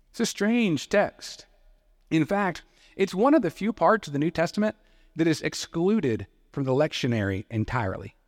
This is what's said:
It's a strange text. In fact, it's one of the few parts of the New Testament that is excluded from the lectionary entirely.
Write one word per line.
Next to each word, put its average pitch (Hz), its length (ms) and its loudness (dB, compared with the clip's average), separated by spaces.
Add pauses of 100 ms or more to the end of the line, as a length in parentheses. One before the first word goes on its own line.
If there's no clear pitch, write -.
(120)
It's - 100 -4
a 220 40 2
strange 208 640 0
text. - 560 -2 (640)
In 156 160 2
fact, 196 380 -2 (320)
it's 190 180 -2
one 240 200 4
of 311 80 6
the 170 100 -2
few 208 220 -4
parts 196 340 2
of 143 60 -12
the 139 60 -2
New 160 120 0
Testament 208 440 -2 (400)
that 160 120 2
is 156 140 0
excluded 165 880 -2 (240)
from 139 120 -4
the 131 80 0
lectionary 117 760 0
entirely. 107 680 -4 (120)